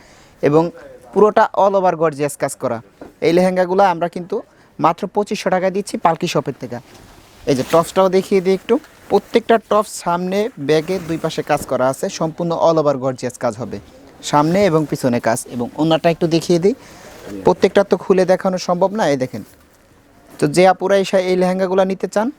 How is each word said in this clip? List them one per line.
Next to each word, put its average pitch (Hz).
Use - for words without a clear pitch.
এবং 156
পুরোটা 208
all 196
over 180
gorgeous 147
কাজ 139
করা। 117
এই 160
লেহেঙ্গাগুলো 185
আমরা 175
কিন্তু 180
মাত্র 165
পঁচিশশো 208
টাকায় 185
দিচ্ছি 202
পালকি 165
শপের 143
থেকে। 120
এই 143
যে 131
টপসটাও 190
দেখিয়ে 190
দিই 185
একটু। 226
প্রত্যেকটা 220
টপস 208
সামনে, 180
ব্যাকে, 156
দুই 160
পাশে 156
কাজ 143
করা 127
আছে, 135
সম্পূর্ণ 170
all 165
over 143
gorgeous 127
কাজ 120
হবে, 101
সামনে 160
এবং 160
পিছনে 120
কাজ। 117
এবং 120
ওড়নাটা 160
একটু 170
দেখিয়ে 165
দিই, 196
প্রত্যেকটা 190
তো 196
খুলে 185
দেখানো 185
সম্ভব 180
না। 208
এই 143
দেখেন, 123
তো -
যে 156
আপুরা 185
এই 196
শা-, 190
এই 185
লেহেঙ্গাগুলো 185
নিতে 190
চান, 208